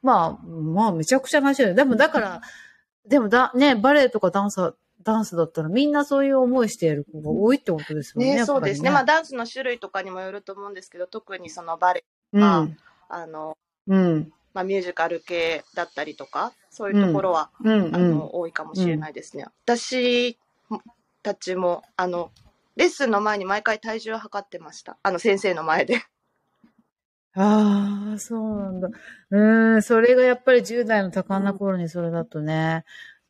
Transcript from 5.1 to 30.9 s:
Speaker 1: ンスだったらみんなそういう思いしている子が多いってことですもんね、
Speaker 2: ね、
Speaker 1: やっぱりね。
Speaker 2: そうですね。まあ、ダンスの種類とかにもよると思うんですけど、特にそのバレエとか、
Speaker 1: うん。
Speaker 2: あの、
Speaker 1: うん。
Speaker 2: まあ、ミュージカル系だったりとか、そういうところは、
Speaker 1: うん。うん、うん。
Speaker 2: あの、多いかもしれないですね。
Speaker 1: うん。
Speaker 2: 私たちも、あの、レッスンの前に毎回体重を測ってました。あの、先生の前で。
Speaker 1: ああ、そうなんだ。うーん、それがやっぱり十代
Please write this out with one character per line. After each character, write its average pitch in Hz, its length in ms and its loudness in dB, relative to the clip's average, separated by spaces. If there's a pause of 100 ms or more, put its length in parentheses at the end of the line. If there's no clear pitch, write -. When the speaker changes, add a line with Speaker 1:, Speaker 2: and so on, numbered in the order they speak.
Speaker 1:
ン 214 80 -2
ス 180 100 -10
だ 170 80 2
っ 160 80 -4
た 160 120 -6
ら 156 60 -4
み 247 160 2
ん 294 60 0
な 294 140 0
そ 277 140 0
う 277 60 2
い 277 60 2
う 269 60 4
思 254 280 2
い 208 40 -4
し - 60 -10
て 175 120 -4
い - 40 4
る 143 200 -4
子 156 100 -14
が 151 80 -8
多 196 240 2
い 285 40 2
っ - 40 -6
て 196 100 -4
こ 160 80 -2
と 151 160 -10
で 151 80 -6
す - 140 -12
も 240 60 -2
ん - 20 0
ね、 269 80 2
Speaker 2:
ね、 277 40 2
Speaker 1:
や 240 60 0
っ - 20 0
ぱ 285 80 -2
り 269 60 2
ね。 - 0 -
Speaker 2:
そ 220 60 -2
う 196 40 0
で 202 60 -2
す 143 80 -6
ね。 269 80 2
ま 285 80 4
あ、 262 40 0
ダ 311 180 4
ン 320 40 -12
ス 277 100 -16
の 233 120 -8
種 262 160 -10
類 240 160 -6
と 190 100 -14
か 190 120 -8
に 185 100 -12
も 185 80 -10
よ 190 120 -10
る 202 100 -14
と 196 120 -16
思 202 140 -16
う - 20 -14
ん 202 40 -14
で 185 80 -16
す - 100 -20
け 170 60 -20
ど、 180 100 -8
特 196 300 -14
に 175 120 -16
そ 170 140 -18
の 165 140 -8
バ 180 160 2
レ - 100 -4 (300)
エ 202 40 4
と 208 60 6
か、 180 160 6
Speaker 1:
う 160 60 2
ん。 156 120 -10 (300)
Speaker 2:
あ 170 180 -14
の、 156 320 -14 (300)
Speaker 1:
う 190 100 4
ん。 165 360 2 (200)
Speaker 2:
ま 190 80 -6
あ、 - 40 -4
ミ 196 100 -2
ュ 196 40 0
ー - 40 -4
ジ 180 100 -10
カ 165 140 -2
ル 165 140 -6
系 165 420 -4 (120)
だ 175 80 -4
っ - 100 -12
た 147 100 -8
り 151 120 -12
と 139 100 -14
か、 202 260 -8 (180)
そ 208 200 -10
う 202 40 -4
い 208 80 4
う 190 60 4
と 170 60 2
こ 190 80 0
ろ 185 100 0
は、 156 200 -2 (120)
Speaker 1:
う 220 60 2
ん。 220 40 4
う 214 40 4
ん、 190 80 2
う 160 40 -4
ん。 160 60 -6
Speaker 2:
あ 175 40 0
の、 165 360 0
多 170 120 -6
い 170 40 -12
か 160 140 -8
も 160 100 -14
し 185 100 0
れ 165 120 0
な 156 120 -8
い 151 40 -18
で - 100 -16
す - 140 -18
ね。 143 60 -12
Speaker 1:
う - 40 -16
ん。 - 40 -20 (140)
Speaker 2:
私 240 720 0 (840)
た 202 120 -6
ち 185 200 -8
も、 175 280 -2 (120)
あ 185 100 -4
の、 175 260 -8 (460)
レ - 80 2
ッ 349 40 4
ス 277 160 -4
ン 233 60 0
の 202 80 2
前 214 180 -2
に 196 60 -8
毎 202 200 -4
回 214 160 -2
体 226 200 -8
重 220 140 -10
を 226 40 -8
測 208 280 -12
っ - 20 -20
て 175 100 -18
ま 160 140 -18
し - 100 -20
た。 - 220 -20
あ 196 80 0
の、 175 80 -4
先 196 200 2
生 196 140 0
の 160 100 -6
前 160 220 0
で。 233 160 -2 (1300)
Speaker 1:
あ 202 840 2
あ、 208 40 -10
そ 226 180 -10
う 214 220 -6
な 196 120 -8
ん 185 80 -10
だ。 185 100 -6 (420)
う 196 60 2
ー 226 400 6
ん、 214 40 4
そ 226 180 2
れ 240 160 6
が 254 80 6
や 254 100 4
っ 247 100 -4
ぱ 262 100 4
り 240 100 6
十 226 220 -4
代 214 160 2